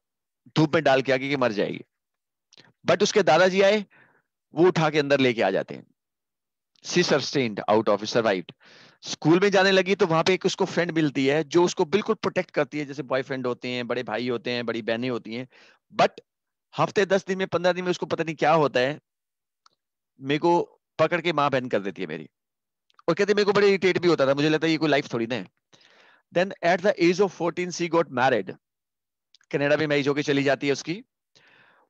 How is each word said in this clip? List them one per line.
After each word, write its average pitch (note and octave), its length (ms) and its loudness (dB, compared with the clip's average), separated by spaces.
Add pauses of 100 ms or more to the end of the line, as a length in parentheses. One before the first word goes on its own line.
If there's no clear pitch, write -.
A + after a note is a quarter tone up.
(480)
धूप D3+ 260 0
में D#3+ 100 2
डाल C3+ 180 4
के B2+ 100 0
आगे C3 160 -2
कि C#3+ 80 -2
मर B2 160 2
जाएगी, F#2+ 320 -4 (1040)
but F3 160 2
उसके G3+ 200 2
दादाजी F3+ 380 4
आए, G3+ 260 2 (680)
वो D#3+ 120 4
उठा D#3+ 240 2
के D3+ 80 0
अंदर C#3+ 220 2
लेके A#2+ 220 2
आ F#2+ 80 2
जाते D#2 240 -2
हैं। C2 120 -18 (960)
She - 180 0 (100)
sustained B2 580 -2
out G#2+ 180 2
of, G#2 120 0
survived। G#2+ 520 -2 (500)
स्कूल E3 380 0
में G3+ 100 2
जाने F#3+ 200 4
लगी F#3+ 240 2
तो G3 120 2
वहां D#3+ 180 2
पे F#3 100 2
एक F3+ 120 -4
उसको F#3+ 180 -2
फ्रेंड F3 260 -2
मिलती D3 360 -2
है D3+ 180 0
जो E3+ 200 2
उसको F3+ 200 0
बिल्कुल G3 300 -2
प्रोटेक्ट - 360 -6
करती D3 280 -4
है, D3+ 60 -6
जैसे C#3 180 -12
बॉयफ्रेंड C3 440 -4
होते B2 220 -6
हैं, B2 180 -6
बड़े A#2+ 160 -4
भाई A2+ 260 -6
होते A#2+ 220 -4
हैं, A#2+ 160 -4
बड़ी A#2 160 -6
बहनें A2+ 280 -4
होती A2 240 -8
हैं। B2+ 140 -10 (480)
But F3 140 4 (680)
हफ्ते E3 280 0
दस F#3+ 200 -2
दिन F#3+ 120 -4
में, F#3+ 80 -4
पन्द्रह F3 260 0
दिन F3+ 120 -6
में F3+ 60 -4
उसको F3 160 -4
पता E3 180 -4
नहीं D#3 100 -8
क्या D3 180 2
होता C#3 280 2
है, C#3 200 -2 (1200)
मेरे C#3 180 -2
को F3 420 0 (180)
पकड़ D#3+ 220 0
के E3+ 120 -4
माँ C#3+ 180 0
बहन B2+ 180 -2
कर G#2+ 120 -2
देती F#2+ 220 -8
है F2 60 -8
मेरी, D#2 200 -12 (800)
और E3+ 60 2
कहते G3+ 200 0
मेरे G#3 100 2
को G3+ 80 0
बड़े G3+ 160 4
इरिटेट F#3 300 2
भी F3 100 0
होता D3 180 2
था, C3+ 80 2
मुझे C#3+ 140 0
लगता D#3 180 0
है E3 40 2
ये D#3 80 0
कोई D#3 100 0
लाइफ C#3+ 240 0
थोड़ी A#2 140 -4
ना A#2+ 80 -6
है। G2 120 -8 (880)
Then F#3 200 -2 (100)
at F3 160 2
the G3 200 0
age E3+ 200 2
of G3 120 2
fourteen F3 360 -4
she E3+ 260 -6
got E3 180 0
married। B2 440 0 (920)
कनाडा C#3+ 260 0
में D#3 100 0
मैरिज C#3+ 220 0
होके C#3+ 140 -2
चली C#3 200 0
जाती C3+ 240 0
है C#3 60 0
उसकी। D#3+ 320 -8 (840)